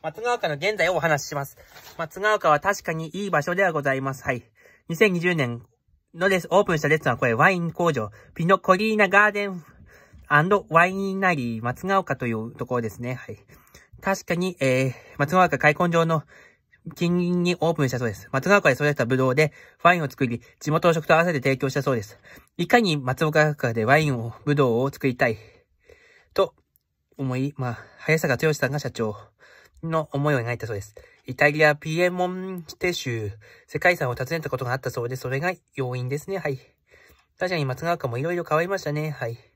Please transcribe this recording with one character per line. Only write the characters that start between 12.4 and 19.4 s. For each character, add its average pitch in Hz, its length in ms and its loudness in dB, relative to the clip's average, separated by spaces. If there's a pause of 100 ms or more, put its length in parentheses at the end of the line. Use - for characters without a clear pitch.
と - 80 -6
こ 123 120 -2
ろ 123 40 2
で 113 80 -4
す 120 140 -10
ね。 123 100 -6
は 123 200 -12
い。 110 40 -14 (640)
確 196 240 -2
か 180 100 -2
に、 180 260 -4
え 135 60 0
ー、 131 260 2 (260)
松 147 140 0
ヶ 185 120 6
丘 147 140 0
開 151 160 2
墾 175 160 0
場 165 160 2
の 160 160 0 (760)
近 175 160 0
隣 175 180 0
に 175 300 0
オ 165 100 2
ー 165 40 0
プ 156 80 0
ン 135 60 2
し 120 40 -2
た 127 60 -4
そ 123 60 -4
う 117 40 -2
で 104 60 -4
す。 - 160 -18
松 135 200 -2
ヶ 202 80 8
丘 196 100 4
で 131 60 6
育 147 100 -2
て 147 100 4
た 123 120 0
ブ 131 100 0
ド 131 120 2
ウ 127 60 2
で 151 180 2 (300)